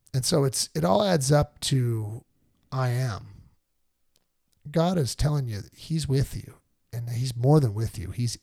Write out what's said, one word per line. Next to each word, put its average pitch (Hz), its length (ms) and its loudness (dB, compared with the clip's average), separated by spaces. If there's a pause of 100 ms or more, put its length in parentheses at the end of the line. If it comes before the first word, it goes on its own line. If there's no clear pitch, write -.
(140)
and 131 120 -2
so 143 200 2
it's, - 280 -2
it 156 120 -4
all 190 180 4
adds 156 280 2
up 147 300 2
to 117 640 -2 (480)
I 131 180 -2
am. 120 380 -4 (1400)
God 170 280 2
is 131 180 0
telling 143 320 0
you 104 140 -6
that - 140 -16
he's 160 320 -4
with 135 280 0
you, - 200 -12 (360)
and 120 180 -6
he's 120 260 -4
more 135 240 6
than 120 140 2
with 107 240 -4
you. 87 140 -6
He's 117 320 -2